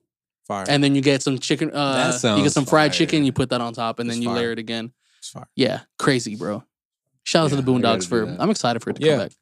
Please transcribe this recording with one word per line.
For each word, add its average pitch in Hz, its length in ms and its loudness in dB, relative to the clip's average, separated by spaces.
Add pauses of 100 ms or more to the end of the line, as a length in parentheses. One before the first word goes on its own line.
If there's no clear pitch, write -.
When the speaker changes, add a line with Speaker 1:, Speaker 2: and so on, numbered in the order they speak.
(480)
Speaker 1:
Fire. 98 200 -6
Speaker 2:
And 143 160 4
then 139 120 4
you 139 60 2
get 135 200 2
some 127 160 0
chicken, 147 340 -2
uh, 139 220 -2
Speaker 3:
That 127 140 0
Speaker 2:
you 127 40 0
get 123 80 -4
Speaker 3:
sounds 127 340 2
Speaker 2:
some 139 120 2
fried 151 260 4
Speaker 3:
fire. - 60 -2
Speaker 2:
chicken, 151 260 2
you 135 80 2
put 131 200 -2
that 120 100 -2
on 117 120 -6
top, 113 260 -4
and 117 100 -4
Speaker 1:
It's 117 80 -4
Speaker 2:
then 120 60 -2
you 117 60 -2
Speaker 1:
fire. 117 80 -2
Speaker 2:
layer 117 140 -2
it 113 80 -8
again. 113 320 -8 (280)
Speaker 1:
It's - 100 -18
fire. 135 260 -18
Speaker 2:
Yeah, 113 260 0 (180)
crazy, 120 360 0
bro. 101 280 -6 (600)
Shout 165 220 2
out 135 60 2
Speaker 3:
Yeah, 139 60 0
Speaker 2:
to 135 40 0
the 131 100 2
Speaker 3:
I 127 100 4
gotta 113 160 2
Speaker 2:
Boondocks 92 40 -6
Speaker 3:
do - 60 -6
Speaker 2:
for, 113 180 0
Speaker 3:
that. - 160 -8
Speaker 2:
I'm 175 80 2
excited 117 320 -2
for - 80 -6
it - 60 -6
to 139 100 -4
Speaker 1:
Yeah. 160 60 6
Speaker 2:
come 135 160 2
back. - 40 -16 (100)